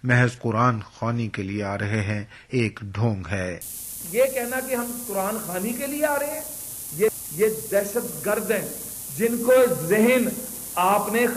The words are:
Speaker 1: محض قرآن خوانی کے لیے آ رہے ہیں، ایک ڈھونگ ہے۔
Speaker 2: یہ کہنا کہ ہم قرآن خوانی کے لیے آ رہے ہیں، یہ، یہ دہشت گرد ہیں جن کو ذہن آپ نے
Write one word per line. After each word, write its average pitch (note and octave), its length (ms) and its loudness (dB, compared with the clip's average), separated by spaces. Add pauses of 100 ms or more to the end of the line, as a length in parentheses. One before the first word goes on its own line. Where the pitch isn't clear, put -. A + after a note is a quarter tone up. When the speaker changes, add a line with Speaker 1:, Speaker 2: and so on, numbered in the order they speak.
Speaker 1:
محض B2 360 4
قرآن A2+ 420 2
خوانی A#2 460 -4
کے G2 160 -6
لیے G2+ 200 -4
آ G2 140 -4
رہے G#2 240 0
ہیں، G#2 220 -2 (260)
ایک A#2 320 0
ڈھونگ G2+ 500 0
ہے۔ F#2 280 -2 (520)
Speaker 2:
یہ A#3 120 4 (100)
کہنا B3+ 260 -4
کہ B3 160 -4
ہم A#3+ 160 -2 (160)
قرآن G3 380 -2
خوانی F#3 280 -2
کے C#4 140 -4
لیے D4 180 -2
آ C#4+ 140 2
رہے D4 120 -2
ہیں، D#4 100 -6 (560)
یہ، G#3+ 120 4 (220)
یہ F3 140 0 (260)
دہشت G3+ 540 -2
گرد G#3 260 0
ہیں - 160 -2 (500)
جن A#3 200 0
کو A#3+ 500 6
ذہن A3+ 400 6 (480)
آپ G3+ 380 2
نے A#3+ 240 4